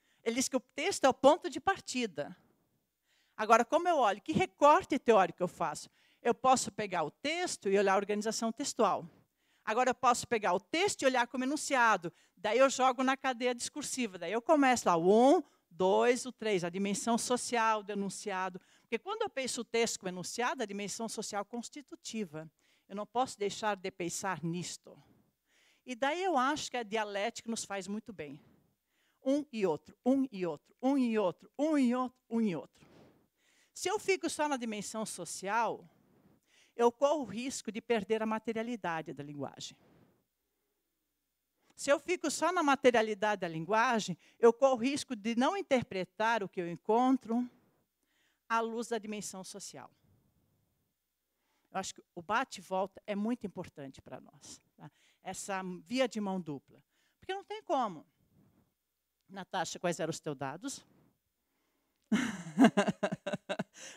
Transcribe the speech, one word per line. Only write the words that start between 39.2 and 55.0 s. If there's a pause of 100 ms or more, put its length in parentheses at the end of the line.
linguagem. (2000)
Se
eu
fico
só
na
materialidade
da
linguagem, (220)
eu
corro
o
risco
de
não
interpretar
o
que
eu
encontro (1040)
à
luz
da
dimensão
social. (1800)
Eu
acho
que (120)
o
bate
e
volta
é
muito
importante
pra
nós, (140)
tá? (320)